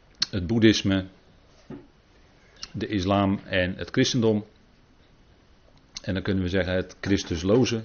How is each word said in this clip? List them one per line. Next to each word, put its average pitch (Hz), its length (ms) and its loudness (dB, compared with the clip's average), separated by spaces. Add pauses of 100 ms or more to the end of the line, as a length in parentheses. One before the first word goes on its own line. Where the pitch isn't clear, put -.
(300)
het 90 160 -4
boeddhisme, 101 600 4 (1700)
de 107 140 -6
islam 98 580 0
en 92 320 -2
het 90 140 -12
christendom. 113 540 2 (1600)
En 95 120 -4
dan 92 80 -4
kunnen 95 200 0
we 90 60 0
zeggen 90 260 0
het 90 260 -4
Christusloze 101 840 0